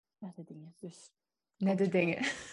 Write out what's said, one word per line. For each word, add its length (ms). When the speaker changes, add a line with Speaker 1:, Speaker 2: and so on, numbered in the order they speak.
Speaker 1:
naar 160
de 100
dingen. 340
Dus 340
Speaker 2:
Naar 200
de 60
Speaker 1:
komt 100
Speaker 2:
dingen. 300